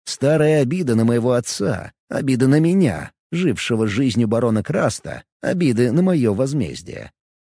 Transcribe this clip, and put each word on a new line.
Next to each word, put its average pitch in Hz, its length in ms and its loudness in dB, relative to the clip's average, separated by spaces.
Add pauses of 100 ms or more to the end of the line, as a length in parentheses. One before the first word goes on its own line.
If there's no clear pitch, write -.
Старая 151 580 2
обида 131 320 -2
на 113 100 4
моего 120 280 2
отца, 123 600 -4 (160)
обида 131 400 0
на 147 120 6
меня, 165 520 0 (200)
жившего 120 540 -2
жизнью 117 420 0
барона 113 340 0
Краста, - 600 -4 (160)
обиды 123 520 0
на 165 100 2
мое 156 320 2
возмездие. 104 760 -6 (380)